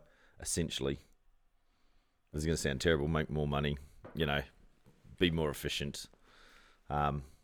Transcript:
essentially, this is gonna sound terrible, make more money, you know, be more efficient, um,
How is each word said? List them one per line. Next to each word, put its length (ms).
essentially, 580
this 80
is 40
gonna 120
sound 240
terrible, 260
make 220
more 180
money, 300
you 100
know, 160
be 140
more 180
efficient, 560
um, 340